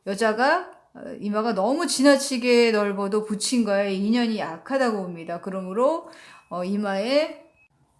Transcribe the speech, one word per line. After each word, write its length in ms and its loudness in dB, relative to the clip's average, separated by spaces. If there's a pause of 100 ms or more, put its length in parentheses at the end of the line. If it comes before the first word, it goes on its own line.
여자가, 640 0 (220)
어, 60 -20 (200)
이마가 340 -2
너무 340 0
지나치게 840 4
넓어도 540 0
부친과의 720 0
인연이 420 0
약하다고 640 -2
봅니다. 400 -8
그러므로, 680 -2 (400)
어, 140 -6
이마에, 800 -2 (580)